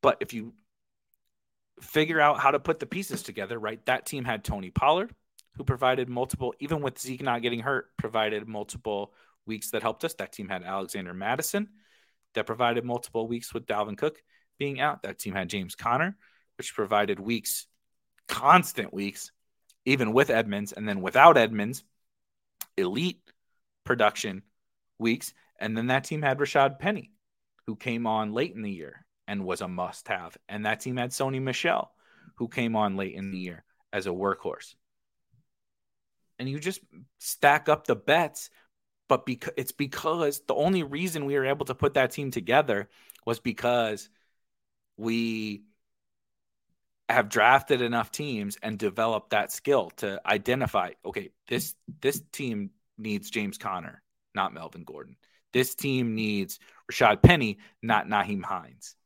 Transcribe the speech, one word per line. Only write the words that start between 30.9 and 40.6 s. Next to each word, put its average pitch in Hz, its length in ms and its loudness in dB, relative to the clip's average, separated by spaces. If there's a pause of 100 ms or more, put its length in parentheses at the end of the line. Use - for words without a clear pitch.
had 123 140 -4
Sony 135 320 -2
Michel, - 500 -2 (440)
who 120 100 -4
came 117 300 -2
on 104 200 2
late 98 180 -6
in 98 180 -10
the 92 60 -8
year 90 260 -10 (280)
as 98 140 -4
a 95 40 -4
workhorse. 95 640 -4 (1600)
And 127 100 -6
you 143 120 -6
just 180 200 -6 (380)
stack - 500 4
up 151 180 2
the 120 100 2
bets, 151 540 0 (580)
but 127 180 4
bec-, 127 300 -6
it's 127 160 -6
because 147 760 -2
the - 80 0
only 175 300 2